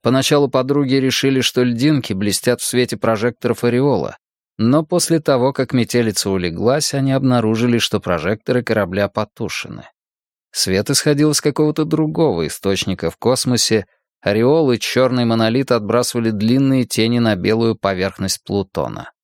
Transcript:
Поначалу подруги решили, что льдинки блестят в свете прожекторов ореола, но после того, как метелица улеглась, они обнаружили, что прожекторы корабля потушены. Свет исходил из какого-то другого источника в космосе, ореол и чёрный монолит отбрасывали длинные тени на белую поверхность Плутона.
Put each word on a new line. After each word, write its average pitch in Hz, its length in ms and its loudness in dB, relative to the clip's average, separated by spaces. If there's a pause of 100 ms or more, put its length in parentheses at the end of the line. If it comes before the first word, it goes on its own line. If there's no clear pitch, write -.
Поначалу 135 460 2
подруги 135 480 0
решили, 131 460 0
что 123 220 0
льдинки 123 500 0
блестят 101 480 -2
в - 40 -8
свете 123 320 -2
прожекторов 113 680 -2
ореола, 120 540 0 (400)
но 135 260 2
после 165 360 0
того, 135 340 0
как - 200 -4
метелица 113 560 0
улеглась, 95 640 -2
они 135 180 0
обнаружили, 120 680 2
что 110 220 -2
прожекторы 101 640 -2
корабля 101 440 0
потушены. - 840 -8 (640)
Свет 98 380 0
исходил 147 420 2
из - 100 -2
какого-то 151 440 0
другого 156 600 0
источника 92 640 -4
в - 60 -20
космосе, 117 680 0 (360)
ореол 127 500 2
и 113 80 0
чёрный 123 460 0
монолит 117 460 2
отбрасывали 113 600 0
длинные 127 540 2
тени 117 340 0
на 110 160 2
белую 110 400 0
поверхность 95 680 -4
Плутона. 73 680 -6 (120)